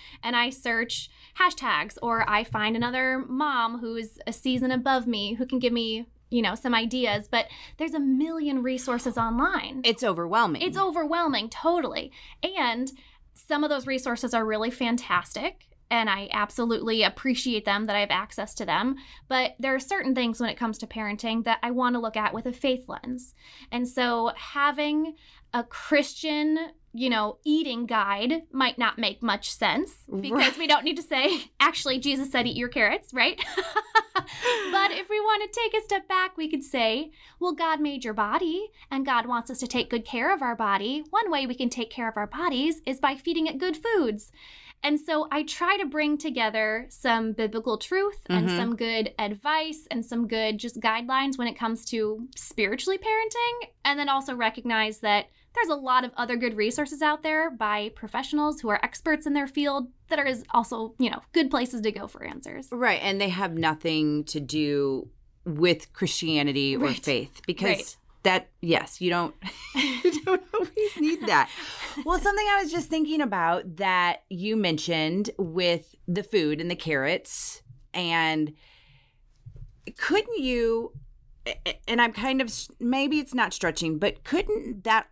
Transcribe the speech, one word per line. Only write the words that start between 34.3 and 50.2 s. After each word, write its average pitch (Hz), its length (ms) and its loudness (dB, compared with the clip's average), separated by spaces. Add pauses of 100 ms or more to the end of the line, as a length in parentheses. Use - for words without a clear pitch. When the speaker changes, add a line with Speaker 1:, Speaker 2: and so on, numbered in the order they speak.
Speaker 1:
But 392 200 4
if - 180 -6
we 427 100 0
want 427 220 4 (100)
to - 80 -6
take 453 140 0
a 440 100 2
step 392 240 -2
back, 370 300 0
we 311 120 -2
could 311 140 -2
say, 247 480 0 (280)
"Well, 349 140 0
God 320 280 0
made 277 220 -2
your 220 100 -4
body 320 560 0 (220)
and 269 140 0
God 240 200 2
wants 240 240 -2
us 247 100 -6
to 247 80 -4
take 247 220 -2
good 226 160 -2
care 254 280 0
of 311 80 0
our 240 140 -2
body. 220 540 0
One 415 220 2
way 269 160 0
we 247 80 -4
can 254 140 0
take 233 200 -6
care 226 180 -6
of 220 100 -4
our 208 100 -2
bodies 311 580 0
is 269 140 -4
by 277 160 2
feeding 320 320 -2
it - 100 -4
good 330 200 -2
foods." 311 540 0 (520)
And 294 160 2
so 302 320 0
I 302 120 0
try 349 340 0
to 392 80 -2
bring 294 320 0
together 226 720 -2
some 226 440 0
biblical 220 440 -2
truth 403 420 -2 (100)
and 180 180 4
Speaker 2:
Mm-hmm. 180 100 2
Speaker 1:
some 233 200 0
good 226 420 -2
advice 302 720 -2
and 226 140 -4
some 233 220 -2